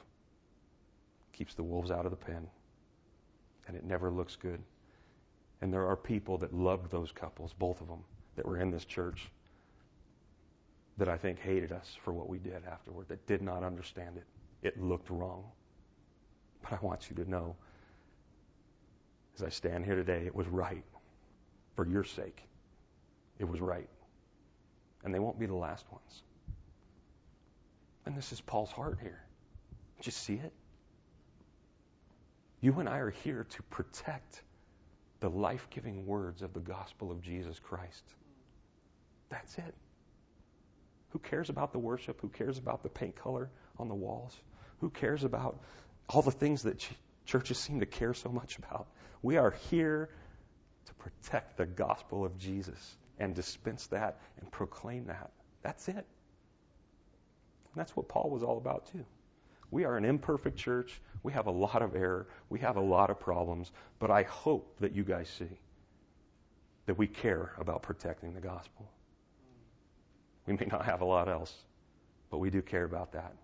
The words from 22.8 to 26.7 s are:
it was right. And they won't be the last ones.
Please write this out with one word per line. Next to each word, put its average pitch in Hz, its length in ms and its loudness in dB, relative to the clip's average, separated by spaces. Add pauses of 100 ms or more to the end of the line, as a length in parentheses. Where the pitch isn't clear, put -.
it 101 60 0
was 85 140 -2
right. 90 300 -2 (1120)
And 98 100 -2
they 92 60 2
won't 110 200 0
be 113 60 0
the 98 100 -2
last 85 360 -4
ones. - 320 -20 (1800)